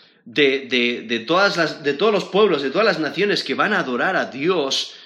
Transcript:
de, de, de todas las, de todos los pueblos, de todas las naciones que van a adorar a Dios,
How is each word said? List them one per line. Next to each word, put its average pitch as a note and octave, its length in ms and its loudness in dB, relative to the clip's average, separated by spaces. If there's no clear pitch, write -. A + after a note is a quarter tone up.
de, C3+ 420 2
de, A#2+ 360 0
de A2+ 160 -4
todas E3+ 360 2
las, D#3+ 260 -2
de C#3+ 120 0
todos F#3+ 180 2
los G3 140 0
pueblos, F#3 360 2
de C#3 100 -2
todas F#3+ 140 2
las F#3 140 2
naciones E3+ 440 -2
que C3+ 100 -4
van D3+ 180 0
a G3 80 0
adorar C#3+ 380 -2
a B2+ 80 0
Dios, C#3 680 -2